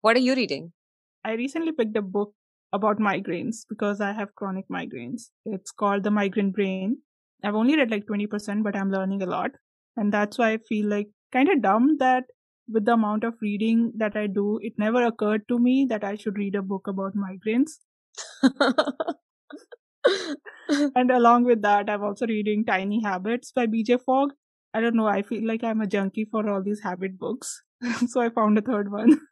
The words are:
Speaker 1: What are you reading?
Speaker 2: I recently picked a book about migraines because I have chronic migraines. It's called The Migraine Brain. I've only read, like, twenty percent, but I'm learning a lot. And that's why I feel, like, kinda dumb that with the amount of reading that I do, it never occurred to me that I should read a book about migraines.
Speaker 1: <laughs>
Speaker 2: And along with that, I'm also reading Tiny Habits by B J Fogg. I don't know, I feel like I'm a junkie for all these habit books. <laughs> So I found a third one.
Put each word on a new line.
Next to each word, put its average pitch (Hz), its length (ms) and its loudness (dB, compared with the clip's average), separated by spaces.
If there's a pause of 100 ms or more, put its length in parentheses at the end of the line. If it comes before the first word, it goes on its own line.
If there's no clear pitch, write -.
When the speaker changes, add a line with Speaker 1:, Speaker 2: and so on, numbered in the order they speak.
Speaker 1:
What 226 160 4
are - 100 4
you 262 80 2
reading? 170 380 -4 (500)
Speaker 2:
I 220 100 -6
recently 294 380 -4
picked 220 240 -2
a 214 60 0
book 202 320 -4 (400)
about 208 240 0
migraines 202 600 -2 (120)
because 208 320 -4
I 202 120 -4
have 214 220 -8
chronic 190 320 -8
migraines. 175 640 -10 (160)
It's 202 260 -8
called 202 320 -2
The 208 80 0
Migraine 202 400 0
Brain. 190 460 -2 (460)
I've 208 120 -2
only 254 220 2
read, 240 140 2
like, 208 160 -4
twenty 208 180 -2
percent, 208 380 -4
but 202 120 -2
I'm 196 160 -2
learning 190 300 -2
a 185 60 -2
lot. 175 240 -2 (440)
And 208 160 0
that's 208 280 0
why 220 140 4
I 220 40 -2
feel, 214 320 -2
like, 208 200 -2 (220)
kinda 294 300 4
dumb 233 380 4
that 254 240 4 (480)
with 214 140 0
the 247 80 4
amount 214 300 2
of 233 180 -2
reading 220 560 2
that 214 180 -2
I 214 120 -2
do, 202 340 0
it 220 160 -8
never 226 280 2
occurred 214 440 -2
to 240 100 2
me 262 300 4
that 208 140 -2
I 202 120 -6
should 208 220 -6
read 202 180 -2
a 202 80 0
book 190 240 -6
about 190 280 -6
migraines. 208 640 -2 (640)
Speaker 1:
<laughs> 262 120 4 (2500)
Speaker 2:
And 254 160 4
along 240 340 6
with 233 180 4
that, 208 260 2
I'm 208 140 -2
also 208 240 -4
reading 214 360 0
Tiny 208 400 0
Habits 202 480 -4
by 247 140 0
B 226 180 -2
J 240 140 4
Fogg. 269 320 2 (440)
I 226 80 -2
don't 233 140 0
know, 220 120 2
I 208 160 0
feel 220 240 -6
like 226 160 -4
I'm 220 180 -2
a 208 60 -2
junkie 196 440 -2
for 220 180 -2
all 196 140 -2
these 208 180 -4
habit 185 380 -6
books. - 440 -8 (180)
<laughs> 240 260 -2
So 247 140 0
I 233 80 0
found 214 280 2
a 214 40 4
third 208 300 -2
one. 220 280 4 (120)